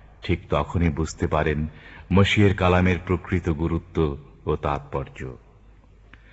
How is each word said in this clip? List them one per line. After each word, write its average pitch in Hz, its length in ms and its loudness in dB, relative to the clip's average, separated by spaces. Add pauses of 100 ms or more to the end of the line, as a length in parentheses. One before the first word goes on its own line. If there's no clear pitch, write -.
(240)
ঠিক 85 160 -2 (100)
তখনই 82 400 0
বুঝতে 76 380 -4
পারেন 76 400 0 (460)
মসিহের 98 420 4
কালামের 90 500 4
প্রকৃত 90 440 -2
গুরুত্ব 80 680 -2 (280)
ও 78 100 0
তাৎপর্য। 69 840 -6 (960)